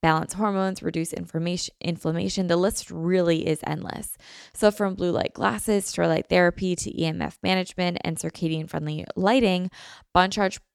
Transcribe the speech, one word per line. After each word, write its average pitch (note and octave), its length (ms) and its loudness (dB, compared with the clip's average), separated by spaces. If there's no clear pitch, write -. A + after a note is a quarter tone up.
balance D#3+ 320 2
hormones, F#3+ 500 0
reduce E3 300 -2
inflammation, F3 680 -4
inflammation. F3 640 -2
The E3+ 100 4
list F#3 340 0
really E3+ 560 2
is D#3 200 0
endless. - 500 -8
So G#3+ 160 4
from G3+ 240 -2
blue F3+ 160 -2
light - 240 0
glasses, G3+ 580 0
to E3+ 140 2
light E3 240 2
therapy, F3+ 460 4
to - 220 -6
E E3 60 0
M D#3+ 160 -2
F - 220 -6
management, F#3 600 -2
and D#3+ 120 -4
circadian-friendly D#3 880 -4
lighting, F#3+ 540 2
Bon F#3 160 6
Charge G3 300 -2